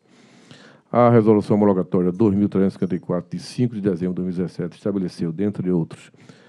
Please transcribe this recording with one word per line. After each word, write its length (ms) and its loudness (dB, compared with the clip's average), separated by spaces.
A 200 4
Resolução 440 4
Homologatória 560 2
dois 240 2
mil 140 2
trezentos 280 0
e 20 -20
cinquenta 180 -4
e 20 -4
quatro, 320 -6
de 120 -10
cinco 320 -4
de 80 -8
dezembro 320 -2
de 80 -6
dois 120 -6
mil 0 -
e 140 -4
dezessete, 300 -10
estabeleceu, 520 -6
dentre 400 -4
outros, 400 -4